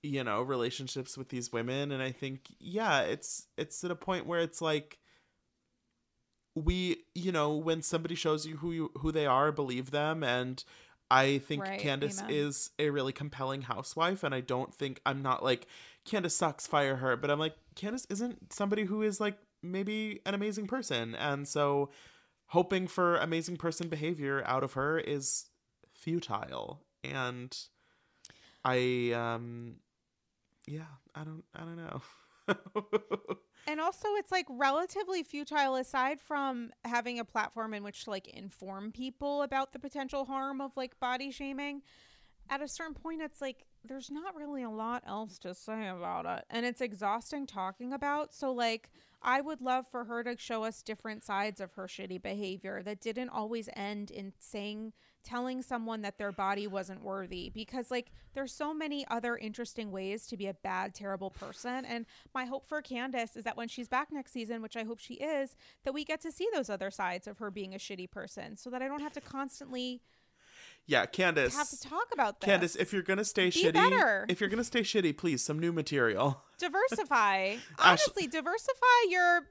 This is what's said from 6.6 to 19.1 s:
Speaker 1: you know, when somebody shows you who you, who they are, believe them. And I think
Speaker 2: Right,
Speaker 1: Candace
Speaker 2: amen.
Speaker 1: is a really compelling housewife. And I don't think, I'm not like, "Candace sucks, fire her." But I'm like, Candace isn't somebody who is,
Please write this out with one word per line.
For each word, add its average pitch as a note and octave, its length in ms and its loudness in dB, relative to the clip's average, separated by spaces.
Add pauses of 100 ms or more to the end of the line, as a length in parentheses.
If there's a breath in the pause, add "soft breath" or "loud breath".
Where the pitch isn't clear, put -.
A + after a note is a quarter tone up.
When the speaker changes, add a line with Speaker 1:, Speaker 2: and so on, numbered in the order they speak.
Speaker 1:
you F3+ 180 -2
know, D3+ 220 4
when D#3+ 280 0
somebody E3 320 0
shows D#3 320 2
you D#3+ 100 -8
who E3 160 -4
you, D#3+ 260 -2
who D3+ 140 0
they D3+ 140 4
are, C#3 260 6
believe C3 400 -2
them. D3+ 320 2
And B2+ 380 2 (480 loud breath)
I C3+ 280 8
think C#3+ 260 -2
Speaker 2:
Right, - 160 -4
Speaker 1:
Candace C#3+ 400 0
Speaker 2:
amen. G3+ 120 -2
Speaker 1:
is D3 460 0
a D3+ 120 4
really C#3 220 0
compelling C3+ 500 -4
housewife. D#3+ 600 0
And C#3 120 2
I B2+ 60 2
don't B2+ 320 0
think, C3+ 340 -6
I'm C#3 160 2
not B2+ 200 2
like, B2 240 4 (380 loud breath)
"Candace F#3 320 0
sucks, - 300 0
fire C#3 300 4
her." B2+ 200 2
But C#3+ 140 0
I'm D3 80 4
like, D#3 180 0 (180)
Candace A3+ 360 -6
isn't G#3+ 420 -4
somebody G#3 320 2
who G#3+ 180 0
is, G#3+ 180 2